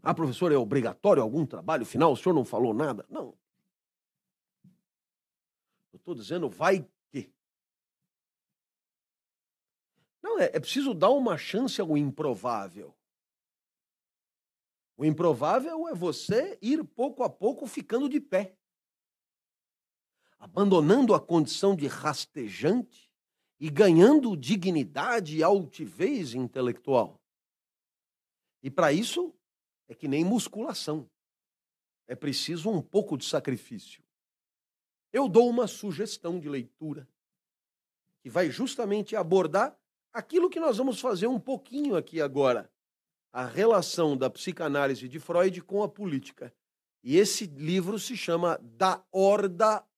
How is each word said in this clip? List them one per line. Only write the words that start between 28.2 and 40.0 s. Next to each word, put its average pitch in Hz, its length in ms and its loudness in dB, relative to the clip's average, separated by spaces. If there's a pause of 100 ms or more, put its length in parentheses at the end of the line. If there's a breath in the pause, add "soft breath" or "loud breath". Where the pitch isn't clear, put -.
E 135 80 -10
para 151 220 4
isso, 302 420 -2 (520)
é 120 60 -18
que - 140 -10
nem 143 160 0
musculação. 202 840 -4 (1000)
É 127 80 -10
preciso 156 540 -6
um 185 120 -2
pouco 202 360 -2
de - 80 -8
sacrifício. - 800 -6 (1080)
Eu 262 160 2
dou 233 220 8
uma 233 180 0
sugestão 180 720 -8
de 147 80 -12
leitura 139 600 -10 (1120)
que - 80 -16
vai 160 200 0
justamente 208 640 -4
abordar 185 640 2 (340)